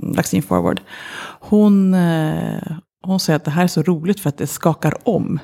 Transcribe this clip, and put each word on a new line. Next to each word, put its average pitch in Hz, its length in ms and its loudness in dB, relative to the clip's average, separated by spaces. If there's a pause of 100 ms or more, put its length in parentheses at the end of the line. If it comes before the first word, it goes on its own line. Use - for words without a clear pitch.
(160)
Vaccine - 260 0
Forward. 87 400 0 (580)
Hon, 202 540 4
eh, 165 680 0 (420)
hon 185 160 0
säger - 180 2
att - 80 -8
det 151 60 -2
här 170 120 2
är 180 40 4
så 160 160 0
roligt 175 360 0
för 151 100 -4
att - 80 -4
det 147 100 -4
skakar - 600 -2
om 160 340 0